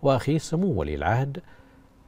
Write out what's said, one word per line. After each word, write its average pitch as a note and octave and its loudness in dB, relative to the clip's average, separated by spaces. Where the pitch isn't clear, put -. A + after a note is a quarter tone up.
وأخيه C#3 2
سمو F3 -2
ولي D2+ -2
العهد B2 0